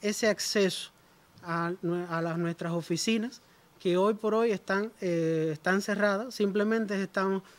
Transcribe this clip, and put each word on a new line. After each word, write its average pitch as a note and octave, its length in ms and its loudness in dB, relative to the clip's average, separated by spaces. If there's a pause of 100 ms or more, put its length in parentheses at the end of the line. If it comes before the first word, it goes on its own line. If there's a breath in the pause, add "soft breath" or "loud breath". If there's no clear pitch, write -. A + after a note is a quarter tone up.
ese G#3 260 0
acceso - 640 2 (520 soft breath)
a E3+ 300 -2 (100)
nue-, F3 260 -2
a E3 120 -2
las, E3 180 -2
nuestras E3+ 340 -2
oficinas, G#3+ 680 -2 (380 soft breath)
que F3 180 0
hoy G3+ 180 4
por G#3+ 200 -2
hoy A#3 160 2
están, G3+ 400 -2 (100)
eh, E3 520 0
están F3+ 280 0
cerradas. G#3 540 0
Simplemente G#3 640 0
estamos F#3+ 440 -2 (140 loud breath)